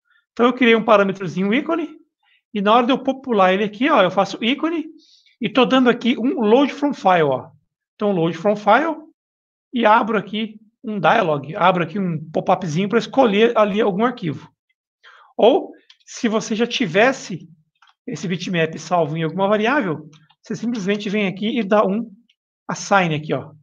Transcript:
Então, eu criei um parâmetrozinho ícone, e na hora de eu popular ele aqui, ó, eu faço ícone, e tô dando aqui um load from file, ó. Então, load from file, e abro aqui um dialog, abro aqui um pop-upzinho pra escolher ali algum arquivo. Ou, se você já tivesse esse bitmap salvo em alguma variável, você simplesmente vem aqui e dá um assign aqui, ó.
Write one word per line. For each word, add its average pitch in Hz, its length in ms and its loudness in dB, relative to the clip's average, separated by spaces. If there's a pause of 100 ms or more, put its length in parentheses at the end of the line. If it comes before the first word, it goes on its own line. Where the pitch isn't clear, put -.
(320)
Então, 233 140 2
eu 254 60 4
criei 240 220 4
um 220 100 0
parâmetrozinho 196 720 2
ícone, 311 420 -2 (560)
e 208 80 -4
na 208 140 4
hora 240 120 4
de 269 60 2
eu 254 60 0
popular 233 560 0
ele 208 100 0
aqui, 208 240 -2
ó, 262 140 4
eu 175 80 4
faço 190 320 -2
ícone, 302 440 -2 (540)
e 226 80 -4
tô 254 160 4
dando 254 240 4
aqui 233 300 0
um 269 220 -2
load 240 340 4
from 285 180 -4
file, 185 300 2
ó. 127 280 -2 (440)
Então, 208 180 -2
load 170 240 -2
from 208 200 0
file, 277 400 2 (760)
e 226 140 0
abro 214 320 4
aqui 214 420 -8 (220)
um 214 180 -8
dialog, 156 560 0
abro 175 280 2
aqui - 140 -8
um 175 200 -4 (120)
pop-upzinho 185 580 -2
pra 226 100 0
escolher 226 580 2
ali 208 240 2
algum 208 240 0
arquivo. 202 480 -6 (840)
Ou, 254 360 2 (320)
se - 240 -6
você 214 280 -2
já 233 100 0
tivesse 220 840 -2 (580)
esse 156 200 -10
bitmap 165 500 -4
salvo 160 400 -2
em 165 60 -4
alguma 180 260 -2
variável, 214 600 -2 (320)
você 202 140 -8
simplesmente 208 520 -4
vem 202 200 -2
aqui 208 320 -4
e - 20 -4
dá 208 240 2
um 214 240 -4 (580)
assign 180 460 0
aqui, 151 180 -6
ó. 127 200 -6 (100)